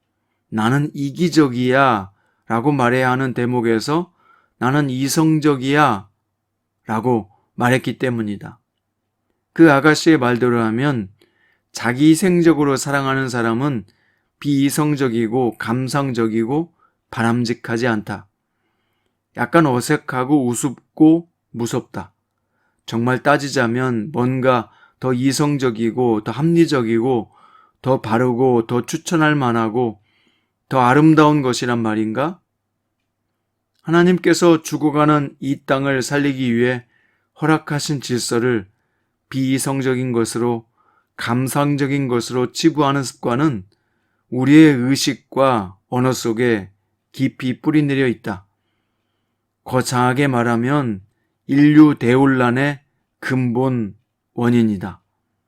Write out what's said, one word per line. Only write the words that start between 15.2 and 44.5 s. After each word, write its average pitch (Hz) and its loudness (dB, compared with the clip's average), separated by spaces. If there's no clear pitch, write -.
감상적이고 123 -4
바람직하지 117 -4
않다. 104 -6
약간 151 2
어색하고 131 -2
우습고 156 0
무섭다. 113 -8
정말 120 -4
따지자면 127 -2
뭔가 127 -2
더 127 -4
이성적이고 123 0
더 117 -6
합리적이고 131 0
더 131 0
바르고 120 0
더 123 -2
추천할 156 -2
만하고 117 -2
더 135 0
아름다운 151 6
것이란 123 -2
말인가? 110 -4
하나님께서 170 2
죽어가는 147 0
이 135 -6
땅을 135 -2
살리기 135 -2
위해 123 0
허락하신 151 -2
질서를 120 -2
비이성적인 131 -2
것으로, 117 -2
감상적인 135 -2
것으로 120 -2
치부하는 143 0
습관은 123 -4
우리의 143 6